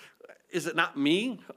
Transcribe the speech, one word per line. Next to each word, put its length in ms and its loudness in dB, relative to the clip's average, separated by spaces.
is 160 -4
it 80 -6
not 240 0
me? 420 2